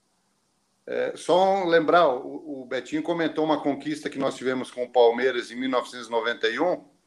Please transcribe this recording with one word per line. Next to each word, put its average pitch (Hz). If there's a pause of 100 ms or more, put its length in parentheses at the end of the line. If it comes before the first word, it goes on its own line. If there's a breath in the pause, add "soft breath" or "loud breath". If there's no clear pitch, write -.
(880)
É, 127
só 190
lembrar, 165
o, 139
o -
Betinho 127
comentou 160
uma 151
conquista 147
que 131
nós 135
tivemos 127
com 123
o 123
Palmeiras 120
em 117
mil 131
novecentos 120
e -
noventa 117
e 117
um, 165 (220)